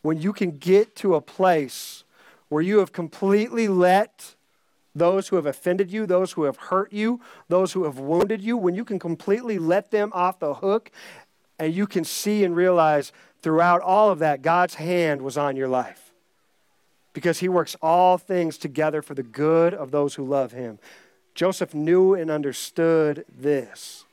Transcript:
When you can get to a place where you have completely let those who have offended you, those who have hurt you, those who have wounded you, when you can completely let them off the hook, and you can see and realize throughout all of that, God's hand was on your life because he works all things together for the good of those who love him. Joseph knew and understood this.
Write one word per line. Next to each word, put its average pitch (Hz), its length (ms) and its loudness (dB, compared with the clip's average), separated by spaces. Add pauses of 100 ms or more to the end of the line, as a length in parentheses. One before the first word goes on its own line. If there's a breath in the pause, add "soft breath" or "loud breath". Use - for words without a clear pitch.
When 156 220 -2
you 202 100 -2
can 175 240 -4
get 190 400 2
to 185 200 2
a 147 40 0
place - 840 -2 (440 soft breath)
where 151 140 -2
you 202 160 2
have 185 140 0
completely 208 760 -2
let 185 680 2 (600)
those 180 340 0
who 196 80 -2
have 160 80 -2
offended 175 460 -2
you, 214 160 -6
those 180 260 0
who 160 120 -2
have 139 120 -2
hurt 190 360 -4
you, 226 280 -2 (280 loud breath)
those 180 240 2
who 185 120 -2
have 135 140 -6
wounded 180 420 0
you, 226 160 -4
when 180 180 -2
you 220 100 -6
can 202 140 -6
completely 202 600 -4
let 170 320 0
them 208 240 0
off 180 240 -2
the 147 160 -4
hook, 196 360 -2 (680 loud breath)
and 160 160 -2
you 202 120 0
can 180 160 -4
see 202 400 -2
and 175 140 0
realize 165 560 2 (300 soft breath)
throughout 170 400 2
all 202 280 4
of 170 100 -2
that, 147 200 0
God's 175 360 0
hand 160 440 0
was 131 160 -6
on 143 180 0
your 135 140 -2
life - 440 -4 (1000)
because 160 280 -2
he 185 80 -2
works 180 340 0
all 180 360 4
things 175 380 -2
together 151 460 -4
for 147 120 -16
the 135 80 -6
good 160 520 2
of 143 160 -10
those 143 240 0
who 139 100 -8
love 131 280 -2
him. 120 260 -12 (560 soft breath)
Joseph 185 400 -2
knew 180 400 4
and 160 160 -4
understood 151 1000 0
this. 131 840 -6